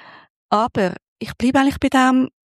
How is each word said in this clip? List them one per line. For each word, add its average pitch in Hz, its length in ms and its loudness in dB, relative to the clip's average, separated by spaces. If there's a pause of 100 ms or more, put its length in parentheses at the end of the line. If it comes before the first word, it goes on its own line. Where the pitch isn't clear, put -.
(500)
Aber 208 460 -2 (220)
ich - 180 -12
bleibe 262 240 0
eigentlich 277 180 0
bei 277 100 0
dem, 262 420 2 (140)